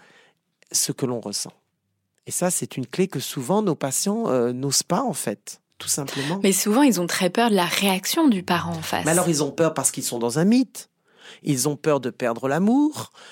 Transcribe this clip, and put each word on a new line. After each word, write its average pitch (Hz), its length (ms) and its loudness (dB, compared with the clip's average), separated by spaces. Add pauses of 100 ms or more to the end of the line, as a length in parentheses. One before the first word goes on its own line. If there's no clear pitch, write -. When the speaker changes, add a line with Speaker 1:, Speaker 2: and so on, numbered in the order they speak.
(720)
Speaker 1:
ce - 200 -2
que 127 140 -4
l'on 123 140 -4
ressent. - 320 -8 (760)
Et - 40 -12
ça, 180 200 0
c'est - 260 -6
une 127 100 -6
clé 185 220 -2
que 147 120 -6
souvent 147 420 -2
nos 180 120 2
patients, 196 540 -2
euh, 123 240 2
n'osent 131 300 -2
pas, 185 200 0
en 247 100 -2
fait, - 480 -8 (180)
tout - 100 -12
simplement. 143 540 -4
Speaker 2:
Mais 196 100 4
souvent, 208 300 2
ils 226 180 4
ont 180 60 0
très 180 240 0
peur 233 200 2
de 208 60 4
la 175 100 2
réaction 196 600 2
du 196 140 2
parent 170 300 -2
en 160 100 -6
face. - 220 -2
Speaker 1:
Mais 151 60 2
alors, 170 180 2
ils 151 140 2
ont 139 80 -2
peur 160 240 0
parce 135 160 0
qu'ils 135 140 -8
sont 120 140 -4
dans 117 200 0
un 165 60 4
mythe. 240 440 2 (540)
Ils 139 260 0
ont 147 80 -2
peur 143 240 2
de 123 100 -4
perdre 117 380 -2
l'amour. 220 640 2 (200)